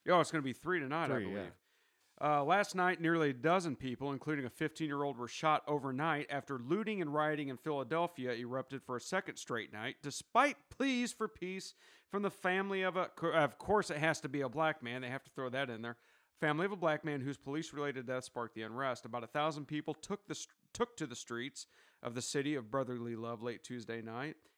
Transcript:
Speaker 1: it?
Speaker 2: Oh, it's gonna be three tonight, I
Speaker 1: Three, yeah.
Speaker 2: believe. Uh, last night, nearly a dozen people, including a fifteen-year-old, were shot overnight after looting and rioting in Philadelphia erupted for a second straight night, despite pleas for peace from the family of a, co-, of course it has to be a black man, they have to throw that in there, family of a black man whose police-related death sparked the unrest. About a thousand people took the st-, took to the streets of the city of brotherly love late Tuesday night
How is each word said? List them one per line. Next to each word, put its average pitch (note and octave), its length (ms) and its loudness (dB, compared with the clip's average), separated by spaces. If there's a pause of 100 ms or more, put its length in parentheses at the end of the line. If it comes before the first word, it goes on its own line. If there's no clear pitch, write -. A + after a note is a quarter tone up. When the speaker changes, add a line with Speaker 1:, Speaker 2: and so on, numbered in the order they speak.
Speaker 1:
it? E3 60 4
Speaker 2:
Oh, F3+ 100 10
it's C#3+ 100 2
gonna D#3 120 0
be C3 100 -2
three E3+ 260 -2
tonight, D3 260 0
I C#3 100 2
Speaker 1:
Three, A2 120 0
yeah. F#2 60 -4
Speaker 2:
believe. F#2+ 180 -6 (680)
Uh, D3 240 4
last F#3+ 300 4
night, F3+ 260 4
nearly E3 300 4
a C3+ 40 0
dozen D#3+ 420 2
people, C3 360 -4
including C#3 340 -2
a A#2 40 -4
fifteen-year-old, C#3+ 680 -2
were A#2+ 100 -4
shot D3+ 400 4
overnight D3 640 0
after C#3 300 -4
looting G3 420 0
and D3 120 -2
rioting D3+ 360 2
in B2 80 -6
Philadelphia C#3+ 760 0
erupted B2 500 -4
for B2+ 120 -4
a A#2 60 -4
second F#3 360 -2
straight A2 360 -4
night, A2 280 -6
despite A#3+ 560 2 (120)
pleas B3 440 2
for A3 140 -2
peace F#3 460 -8 (360)
from G3+ 140 -2
the F#3+ 80 0
family F#3+ 520 0
of F#3 120 0
a, F3+ 200 0
co-, D#3+ 180 0
of D3 240 4
course G3+ 340 4
it D3 60 -2
has D#3 240 4
to D3 80 -6
be C#3+ 120 0
a C3 80 0
black D#3 320 0
man, B2 200 -4
they B2 80 -6
have C3+ 160 -6
to - 60 -20
throw C3 180 -4
that C3 200 0
in A2+ 120 -6
there, A#2 160 -6 (420)
family D#3 260 2
of G3+ 60 -2
a G#3+ 60 -6
black D#3+ 260 2
man D3 180 -2
whose C3+ 160 -4
police-related C#3 680 -6
death B2+ 160 -4
sparked - 320 -6
the A2 60 -6
unrest. A#2+ 440 -4
About A#2 200 -6
a - 20 -18
thousand D3 380 -2
people D3+ 280 -4
took - 340 -8
the E3 80 -6
st-, - 200 -12 (180)
took - 240 -2
to D#3+ 80 -4
the A#2+ 120 -10
streets A#2+ 500 -8 (340)
of A#2+ 140 -6
the B2 60 -2
city C#3+ 340 0
of A2 160 -6
brotherly A#2+ 440 -2
love A2+ 280 -6
late A#2+ 200 -4
Tuesday A#2 380 -6
night A#2 360 -8 (200)